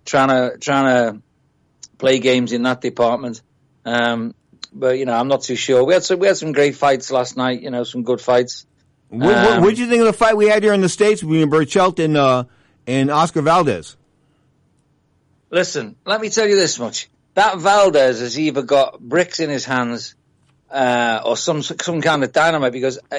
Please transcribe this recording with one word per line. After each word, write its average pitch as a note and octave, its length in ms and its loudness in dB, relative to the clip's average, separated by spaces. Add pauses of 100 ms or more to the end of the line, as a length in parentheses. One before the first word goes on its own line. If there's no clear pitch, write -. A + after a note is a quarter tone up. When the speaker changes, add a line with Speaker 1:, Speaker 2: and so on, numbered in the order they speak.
Speaker 1:
trying C3+ 240 0
to, B2+ 300 -2
trying C#3 260 -2 (300)
to G#2+ 80 -18 (760)
play C3 220 2
games B2 340 0
in A#2+ 120 -2
that B2+ 180 -2
department. A#2+ 580 -2 (460)
Um, A#2 480 -2 (380)
but, B2+ 260 -2
you C3 80 -4
know, A#2+ 80 -2
I'm B2 140 0
not C#3 140 0
too B2+ 140 -6
sure. B2+ 280 2
We E3 100 2
had F3 100 2
some, F#3 140 -2
we F#3+ 80 0
had F#3+ 100 2
some D#3 160 -8
great C#3+ 240 0
fights C3+ 340 -2
last B2+ 280 -4
night, B2+ 240 -4
you C#3 80 -12
know, B2 120 -6
some B2 200 -8
good A#2+ 180 -2
fights. B2 460 -2 (420)
Speaker 2:
What, A2+ 160 -6
what, G#3 120 2
Speaker 1:
Um, A#3 260 2
Speaker 2:
what'd G#3+ 160 2
you B3 100 -4
think A#3 120 2
of A3+ 60 4
the G#3+ 60 4
fight A3 240 2
we G#3 120 4
had G#3+ 140 2
here G#3 120 4
in G3 60 2
the F#3 80 2
States G#3 340 0
between D#3 260 2
Berchelt E3 560 2
and, D#3 120 0
uh, C3 280 2 (420)
and C3+ 240 0
Oscar D#3+ 300 0
Valdez? D3 560 0 (1500)
Speaker 1:
Listen, D3+ 540 -4
let G#3 160 -2
me G#3+ 80 -6
tell A3 180 0
you G3+ 100 4
this F3 220 0
much. A#2 300 -10 (260)
That F#3+ 240 2
Valdez D#3 640 4
has A#2+ 180 -8
either D3 240 -2
got C3+ 380 0
bricks E3+ 400 -2
in D#3 100 -2
his C3 140 -6
hands, A#2+ 500 -4 (560)
uh, A#2+ 540 0
or A2+ 120 -2
some, D#3 260 -4
some E3 380 -8
kind D3 240 0
of B2+ 80 -8
dynamite D3+ 400 0
because, B2+ 260 -6 (120)
uh, C#3+ 80 -6